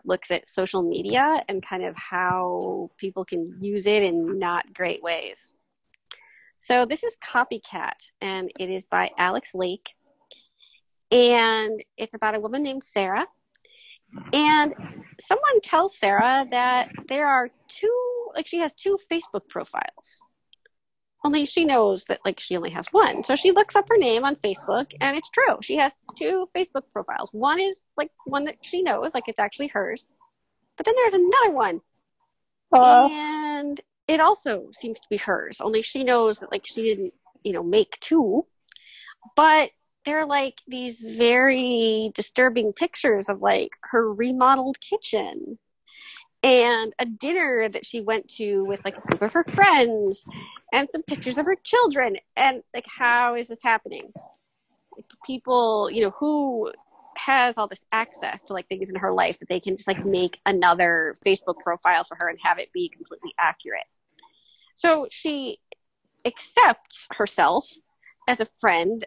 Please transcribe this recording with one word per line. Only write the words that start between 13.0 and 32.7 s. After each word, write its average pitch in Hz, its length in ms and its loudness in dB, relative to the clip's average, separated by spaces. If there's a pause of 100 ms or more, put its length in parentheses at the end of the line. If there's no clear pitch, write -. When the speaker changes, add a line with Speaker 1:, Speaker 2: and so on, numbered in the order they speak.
Speaker 1:
And 302 420 4 (460)
someone 539 420 2
tells 359 360 0
Sarah 233 520 2
that 247 380 0 (200)
there 285 180 -2
are 254 240 2 (180)
two, 480 680 -4
like, 320 120 -6
she 339 120 -6
has 320 140 -2
two 392 260 -2 (120)
Facebook 330 380 -6
profiles. - 720 -10 (1040)
Only 294 220 0
she 330 180 0
knows 220 400 2
that, - 200 -6
like, 190 140 -4
she - 180 -6
only 170 140 -6
has 180 220 -10
one. - 320 4
So 359 100 0
she 370 180 2
looks 403 240 4
up 403 120 2
her 453 80 4
name 247 280 2
on 277 120 0
Facebook, 208 640 -4
and 277 160 -2
it's - 140 -10
true. 494 320 2
She 262 140 -6
has 285 160 2 (240)
two 359 380 -2
Facebook 359 280 -6 (100)
profiles. - 400 -8
One 277 280 0
is, 381 260 -4 (100)
like, 302 140 -6 (160)
one 285 180 -4
that 302 180 -8
she 359 200 -4
knows, 247 320 -2
like, 240 140 -6
it's 226 100 -10
actually 220 300 -4
hers. 202 440 -6 (640)
But - 100 -6
then 453 100 4
there's 466 180 4
another 392 380 4
one. 214 280 -2 (920)